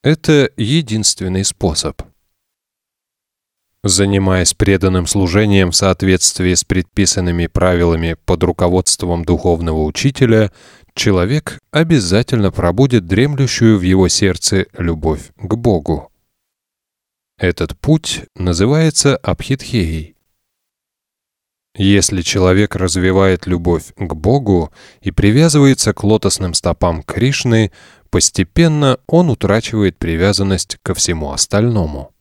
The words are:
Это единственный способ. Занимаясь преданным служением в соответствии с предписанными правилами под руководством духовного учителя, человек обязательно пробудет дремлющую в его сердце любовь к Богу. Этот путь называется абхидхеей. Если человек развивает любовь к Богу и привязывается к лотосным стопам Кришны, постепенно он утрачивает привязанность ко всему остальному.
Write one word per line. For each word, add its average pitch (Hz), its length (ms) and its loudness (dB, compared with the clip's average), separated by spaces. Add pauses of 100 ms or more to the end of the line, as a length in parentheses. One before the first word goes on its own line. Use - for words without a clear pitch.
Это 147 560 2
единственный 107 840 -2
способ. - 580 -4 (1800)
Занимаясь 95 680 0
преданным 92 540 0
служением 98 640 2
в - 60 -4
соответствии 92 760 0
с - 120 -2
предписанными 90 840 -2
правилами 85 680 0 (120)
под 85 160 0
руководством 87 840 -2
духовного 82 600 0
учителя, 113 680 0 (420)
человек 101 680 -2 (100)
обязательно 117 840 0
пробудет 101 540 0
дремлющую 117 720 2
в - 20 0
его 92 280 4
сердце 95 580 0 (100)
любовь 80 600 -4
к 101 180 -6
Богу. 87 580 -2 (1300)
Этот 87 400 -4
путь - 560 -2
называется 131 840 0
абхидхеей. 85 1000 -4 (1600)
Если 98 440 2
человек 92 540 2
развивает 92 720 0
любовь 87 500 -2
к 85 160 -8
Богу 90 600 0 (280)
и 95 120 -6
привязывается 139 840 4
к - 100 -8
лотосным 101 480 0
стопам 85 500 -2
Кришны, 113 680 0 (400)
постепенно 147 960 0
он 170 240 2
утрачивает 104 680 0
привязанность 95 840 -2
ко 95 120 -4
всему 78 360 -4
остальному. 85 920 -2